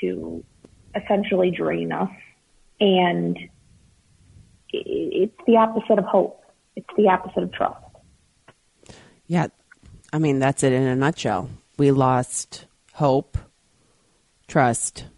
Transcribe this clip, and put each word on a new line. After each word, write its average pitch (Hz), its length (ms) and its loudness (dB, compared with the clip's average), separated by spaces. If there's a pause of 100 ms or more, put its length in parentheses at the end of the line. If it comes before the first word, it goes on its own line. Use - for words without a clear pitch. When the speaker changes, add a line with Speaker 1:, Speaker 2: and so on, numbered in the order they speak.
Speaker 1:
to - 420 -6 (520)
essentially 196 560 0
drain 165 400 -4
us. 175 200 -4 (680)
And 175 580 2
i-, - 120 -18 (1200)
it's - 720 -4
the 226 120 6
opposite 220 420 2
of 185 60 0
hope. - 380 0 (320)
It's 202 200 -16
the 208 140 4
opposite - 340 -2
of 180 80 -8
trust. - 320 -4 (1400)
Speaker 2:
Yeah. 165 200 0 (680)
I 151 60 0
mean, 143 200 2
that's 135 240 0
it 135 80 6
in 127 120 2
a 127 120 0
nutshell. 131 540 -2 (280)
We 143 140 4
lost 127 720 0 (280)
hope, 139 440 0 (1080)
trust. - 580 -2 (120)